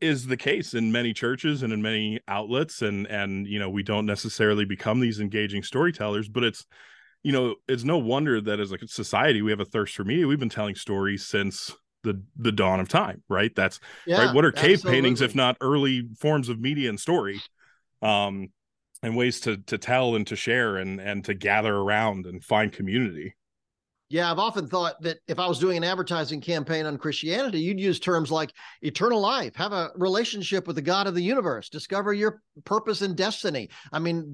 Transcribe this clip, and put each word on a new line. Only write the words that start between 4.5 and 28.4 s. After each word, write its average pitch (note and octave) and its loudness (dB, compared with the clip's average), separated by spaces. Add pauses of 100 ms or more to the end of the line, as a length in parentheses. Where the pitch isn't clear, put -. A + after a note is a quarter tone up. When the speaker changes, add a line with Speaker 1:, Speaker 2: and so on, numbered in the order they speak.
Speaker 1:
become A2 0
these A2+ 0
engaging G2+ -4
storytellers, G#2+ -2
but A#2+ -2
it's, A2 -2 (600)
you C#3+ 2
know, B2+ 2 (100)
it's B2 0
no D#3 2
wonder B2 2
that G#2 -2
as G2 -2
a F#2+ -6
society, A2 2
we G#2+ 2
have G#2 0
a F#2+ 0
thirst - -2
for G2+ -4
media. C#3+ 2
We've C#3+ 2
been B2 -2
telling G#2 -4
stories G2 -2
since - -2 (300)
the, G2 -2 (160)
the A#2 2
dawn F#2+ 4
of F#2 -2
time, G2+ 0
right? G#2 2
That's F#2+ 0 (280)
Speaker 2:
Yeah, E3+ 4
Speaker 1:
right. C3 2
What D3 8
are D3 6
cave F3+ 6
Speaker 2:
absolutely. B2+ 2
Speaker 1:
paintings, B2+ 4
if B2+ 2
not B2+ 4
early C3+ 2 (100)
forms D3 2
of A2+ -4
media C#3 0
and G#2 -4
story, G#2 0 (640)
um, G2+ 0 (560)
and A2+ -2
ways B2 2
to, A2 0
to G2+ -6
tell B2 2
and G#2+ 0
to A2 -8
share A#2 0
and, F#2+ -6
and G2+ -6
to G#2 -2
gather G2+ 2
around G2+ 0
and F2+ -14
find G#2+ 2
community? G2 -4 (760)
Speaker 2:
Yeah, E3+ 0
I've E3+ 0
often G#3 0
thought E3+ -2
that E3 -6
if E3+ -4
I F3+ 0
was F3 0
doing F3 2
an E3 0
advertising E3+ -2
campaign D#3+ -2
on D3 -4
Christianity, E3+ -2
you'd F#3 -2
use F#3 2
terms E3 0
like D#3+ 0 (300)